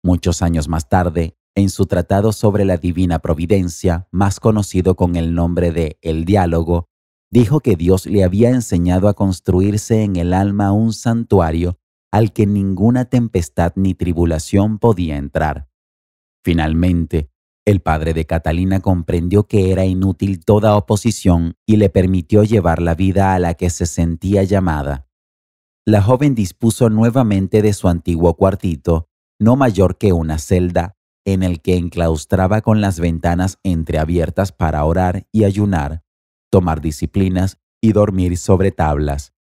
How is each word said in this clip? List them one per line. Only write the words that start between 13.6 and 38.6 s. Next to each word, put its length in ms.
ni 180
tribulación 840
podía 360
entrar. 520
Finalmente, 880
el 160
padre 340
de 120
Catalina 540
comprendió 680
que 240
era 140
inútil 600
toda 320
oposición 800
y 100
le 120
permitió 540
llevar 400
la 140
vida 360
a 60
la 160
que 160
se 160
sentía 560
llamada. 640
La 160
joven 320
dispuso 560
nuevamente 720
de 100
su 160
antiguo 460
cuartito, 720
no 180
mayor 400
que 160
una 260
celda, 580
en 200
el 160
que 160
enclaustraba 840
con 200
las 180
ventanas 640
entreabiertas 880
para 340
orar 460
y 140
ayunar, 580
tomar 300
disciplinas 800
y 120
dormir 440
sobre 360